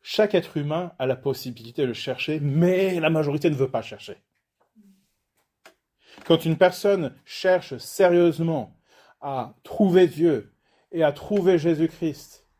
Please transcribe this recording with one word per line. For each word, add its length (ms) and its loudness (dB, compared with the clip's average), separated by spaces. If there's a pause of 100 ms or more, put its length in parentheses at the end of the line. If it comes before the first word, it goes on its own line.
chaque 340 0
être 220 -2
humain 420 -4
a 80 -2
la 100 0
possibilité 680 -6
de 80 -2
chercher, 480 -6
mais 600 0
la 100 2
majorité 400 0
ne 60 -2
veut 140 0
pas 120 -4
chercher. 340 -16 (2000)
Quand 200 2
une 120 0
personne 580 2 (100)
cherche 540 -2
sérieusement 960 2 (440)
à 340 -8 (100)
trouver 420 4
Dieu 480 -2 (380)
et 100 -2
à 100 2
trouver 460 0
Jésus-Christ 880 -4 (140)